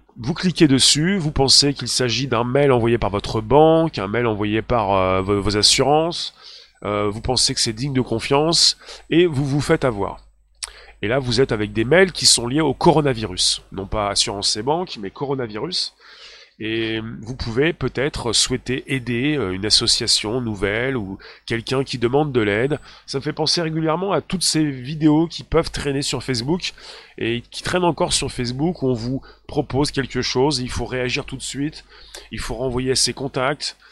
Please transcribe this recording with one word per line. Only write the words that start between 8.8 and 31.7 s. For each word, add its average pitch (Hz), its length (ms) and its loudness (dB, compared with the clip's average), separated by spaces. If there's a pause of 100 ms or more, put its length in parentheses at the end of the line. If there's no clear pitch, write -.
et 170 160 6
vous 147 180 0
vous 143 160 0
faites 156 260 2
avoir. 101 340 -2 (840)
Et 104 80 -2
là, 131 100 2
vous 123 220 2
êtes 139 100 2
avec 107 220 -2
des 110 100 2
mails 180 300 4
qui 131 120 0
sont 120 220 4
liés 139 140 0
au 139 120 2
coronavirus. 131 880 2 (120)
Non 95 140 -6
pas 104 200 -2
assurance 101 480 -2
et 107 80 -4
banque, 165 380 -2
mais 98 80 -8
coronavirus. 131 840 -6 (640)
Et 113 420 -2 (180)
vous 127 160 -10
pouvez 131 380 0
peut-être 127 580 -4
souhaiter - 560 -2
aider, 131 480 -2
euh, 101 160 -2
une 95 140 -4
association 110 760 0
nouvelle 110 560 -2
ou 98 220 -6 (280)
quelqu'un 117 380 -2
qui 123 140 -8
demande 135 340 2
de 123 80 2
l'aide. 110 400 0 (260)
Ça - 120 -6
me 131 40 -8
fait 147 120 -6
penser 160 280 0
régulièrement 160 520 -2
à 147 80 2
toutes - 220 -4
ces 156 200 2
vidéos 151 640 2
qui - 160 -10
peuvent - 280 0
traîner 139 320 -2
sur 131 200 -4
Facebook 135 480 -2 (460)
et 120 240 -2 (100)
qui - 120 -12
traînent 180 200 0
encore 165 300 0
sur 135 180 -2
Facebook 131 500 -2
où 135 60 2
on 127 60 4
vous 123 280 -4 (240)
propose 143 460 -2
quelque 127 300 -4
chose, 131 380 0
il 123 100 -6
faut 120 160 -4
réagir 123 400 -4
tout 135 100 -12
de 123 60 -10
suite, 143 420 -8 (480)